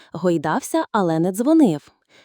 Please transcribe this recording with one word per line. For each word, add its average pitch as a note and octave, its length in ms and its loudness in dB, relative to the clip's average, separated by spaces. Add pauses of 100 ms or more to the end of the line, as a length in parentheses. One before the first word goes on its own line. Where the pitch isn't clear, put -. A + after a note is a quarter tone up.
(120)
гойдався, F3 800 -4
але E3+ 260 0
не F3+ 140 0
дзвонив. A#3 600 2 (320)